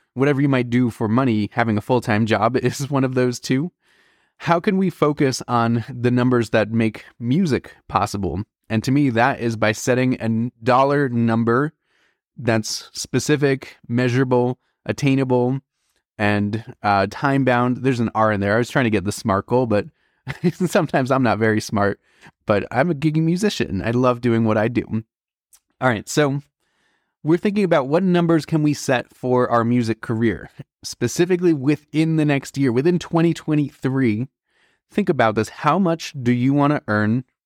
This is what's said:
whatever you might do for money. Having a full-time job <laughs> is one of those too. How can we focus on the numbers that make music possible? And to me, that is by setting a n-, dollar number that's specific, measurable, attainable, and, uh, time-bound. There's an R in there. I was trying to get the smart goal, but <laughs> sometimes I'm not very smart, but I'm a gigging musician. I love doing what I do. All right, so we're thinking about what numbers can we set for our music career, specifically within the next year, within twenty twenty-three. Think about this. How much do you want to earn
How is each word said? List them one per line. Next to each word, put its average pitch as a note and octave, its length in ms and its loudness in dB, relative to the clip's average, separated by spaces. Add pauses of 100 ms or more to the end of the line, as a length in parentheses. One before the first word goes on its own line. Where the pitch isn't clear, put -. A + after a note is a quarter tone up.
(140)
whatever C#3 260 0
you C#3+ 80 2
might B2+ 220 0
do A#2+ 200 2
for A2 200 -4
money. A2 420 0
Having A2+ 260 0
a G#2+ 40 -4
full-time A#2 440 0
job A2 320 2
<laughs> - 60 -4
is B2 260 -4
one C#3 140 0
of C3 120 -2
those B2+ 260 0
too. C#3 320 -2 (640)
How E3+ 240 0
can F#3+ 160 0
we F#3+ 120 2
focus D3 560 0
on A#2 440 0
the B2 220 -2
numbers B2 400 2
that A2 200 2
make A2+ 320 -2 (160)
music C3 560 0 (140)
possible? G2 540 -2 (260)
And A2 160 -2
to B2+ 60 -2
me, C#3 180 2
that A#2 320 0
is A#2 160 -4
by A2 160 0
setting B2+ 400 0
a - 60 -6
n-, A2+ 320 -2 (120)
dollar C#3 460 2
number A#2 640 0 (640)
that's A2+ 560 -4
specific, C3+ 800 -2 (140)
measurable, B2 680 0 (280)
attainable, C3 760 0 (580)
and, G#2 640 -2
uh, G2+ 280 2
time-bound. B2+ 680 0
There's A#2+ 220 -2
an A2+ 160 -2
R A2 160 2
in G#2 80 -2
there. G2+ 160 0
I A#2 40 2
was A#2+ 100 -2
trying C3+ 160 0
to A2+ 40 0
get G2+ 140 0
the G2+ 80 -4
smart G2+ 360 -2
goal, B2 200 0
but G#2 200 0 (380)
<laughs> E3+ 280 -2
sometimes D#3+ 580 0
I'm C3+ 120 2
not G#2 140 2
very G#2+ 240 0
smart, G2+ 400 -2 (440)
but G2+ 260 0
I'm C#3+ 180 0
a D#3+ 60 -2
gigging D#3 300 0
musician. F3 560 -2
I A#2 100 -4
love B2 300 0
doing A#2 220 2
what G#2+ 140 2
I G#2+ 100 2
do. A2+ 360 -4 (760)
All B2+ 80 0
right, G#2+ 220 -2
so C#3+ 320 0 (800)
we're D#3+ 140 0
thinking G#3 260 0
about D#3+ 240 2
what D#3+ 140 0
numbers F3 420 2
can D#3 200 -2
we D3 100 2
set - 400 -4
for B2 360 0
our A#2 140 2
music A#2 380 0
career, A2+ 480 -2 (340)
specifically F3 680 0
within D3+ 640 -2
the D3+ 100 2
next C#3 320 -2
year, C3+ 140 2
within D3+ 260 2
twenty E3 380 0
twenty-three. C3+ 920 -2 (600)
Think G#3 200 -2
about A#2 260 2
this. A2 140 0
How D3+ 280 -2
much E3+ 340 -2 (100)
do A#2+ 100 0
you B2 220 2
want C#3+ 200 2
to C#3+ 140 -4
earn G#2+ 360 0 (220)